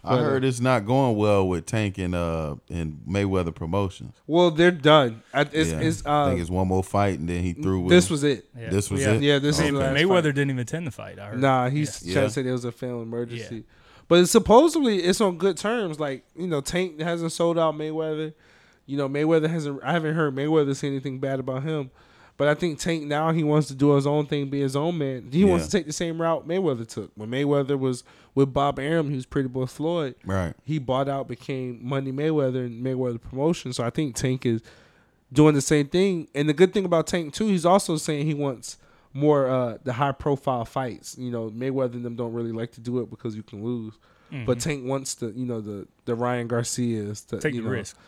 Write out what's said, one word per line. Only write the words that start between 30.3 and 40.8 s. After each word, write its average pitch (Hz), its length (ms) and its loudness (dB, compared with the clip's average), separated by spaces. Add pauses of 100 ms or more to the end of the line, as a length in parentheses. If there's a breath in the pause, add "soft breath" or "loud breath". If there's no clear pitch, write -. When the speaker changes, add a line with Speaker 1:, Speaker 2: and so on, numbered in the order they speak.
Speaker 2:
He 151 160 -4
bought 131 280 -2
out, 139 200 -6
became 127 560 -8
Money 135 280 -4
Mayweather 135 540 0
and 120 180 -8
Mayweather 127 380 -2
Promotions. 135 540 -4
So 123 80 -2
I 117 80 -2
think 147 240 -4
Tank 127 320 -2
is 113 140 2 (720 soft breath)
doing 151 220 6
the 139 80 4
same 147 260 2
thing. 180 460 0
And 147 160 0
the 151 40 2
good 185 200 6
thing 202 100 0
about 170 220 2
Tank, 165 280 -4
too, 220 140 -2
he's 180 180 2
also 180 320 4
saying 151 280 -4
he 156 80 0
wants 139 440 -6 (360 soft breath)
more, 139 340 4
uh, 127 360 0
the 123 100 -4
high-profile 135 720 -2
fights. 127 540 -8